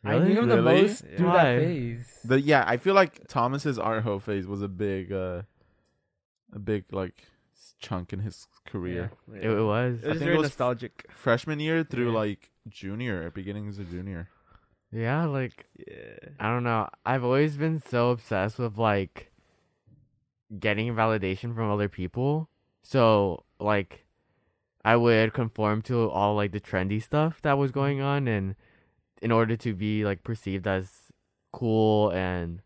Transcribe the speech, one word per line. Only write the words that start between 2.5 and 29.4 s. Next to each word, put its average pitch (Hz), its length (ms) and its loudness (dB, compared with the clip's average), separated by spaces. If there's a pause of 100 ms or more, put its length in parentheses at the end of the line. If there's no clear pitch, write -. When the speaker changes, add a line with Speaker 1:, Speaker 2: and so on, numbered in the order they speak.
Speaker 3:
I 120 100 0
feel 190 160 0
like 190 340 2
Thomas's 135 520 -2
art 110 240 -2
hoe 104 160 -2
phase 98 280 -4
was 98 140 -6
a 101 80 -4
big, 95 420 -4
uh, 92 300 -6 (1120)
a 104 60 -12
big, 104 320 -4
like, 92 320 -8 (320)
s-, - 240 -20
chunk 90 340 -8
in 92 60 -8
his 104 280 -10 (180)
career. 90 460 -8 (200)
Speaker 4:
Yeah, 107 60 -18
Speaker 2:
It, 95 80 -10
it 110 120 0
Speaker 4:
yeah. 107 60 2
Speaker 2:
was. 117 400 0
Speaker 4:
It - 20 -12
Speaker 3:
I 151 40 -2
Speaker 4:
was 160 100 -2
Speaker 3:
think - 60 -
Speaker 4:
very 170 100 2
Speaker 3:
it - 20 4
was 156 140 2
Speaker 4:
nostalgic. 123 600 -6
Speaker 3:
freshman 147 480 -2
year 160 240 0
through, 120 280 -2
Speaker 4:
Yeah. 113 60 0
Speaker 3:
like, 104 340 -4 (160)
junior, 98 640 -8
beginnings 101 480 -10
of 92 100 -12
junior. 90 400 -10 (600)
Speaker 2:
Yeah, 120 340 -2
like, 135 420 -6 (100)
Speaker 4:
Yeah. - 520 -18 (100)
Speaker 2:
I - 100 -4
don't 120 140 -2
know. 113 260 0 (160)
I've 127 180 0
always 143 340 2
been 160 220 0
so 120 320 0
obsessed 110 460 -2
with, 113 200 -4
like, 101 540 0 (1300)
getting 110 360 -2
validation 110 580 0
from 113 160 -2
other 104 200 0
people. 135 600 -4 (320)
So, 107 640 4 (160)
like, 104 460 -2 (800)
I 113 100 6
would 113 380 4
conform 107 500 -2
to 117 260 0
all, 101 260 2
like, 104 180 -2
the 104 80 -6
trendy 101 420 -2
stuff 156 400 -2
that 139 140 2
was 139 140 0
going 139 300 -2
on, 139 260 0
and 98 280 -2 (680)
in 113 100 0
order 113 260 4